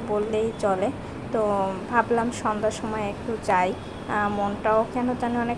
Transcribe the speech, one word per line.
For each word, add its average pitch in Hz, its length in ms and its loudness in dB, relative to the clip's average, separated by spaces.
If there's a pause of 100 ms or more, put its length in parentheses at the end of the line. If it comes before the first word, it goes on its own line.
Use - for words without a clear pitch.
বললেই 220 520 0
চলে। 196 320 2 (400)
তো 202 420 2 (180)
ভাবলাম 233 400 2
সন্ধ্যার 214 400 0
সময় 214 380 -4
একটু 214 360 -4
যাই। 185 280 4 (360)
আহ, 208 200 2
মনটাও 208 640 2
কেন 247 160 0 (120)
জানি 240 160 0
অনেক 240 200 0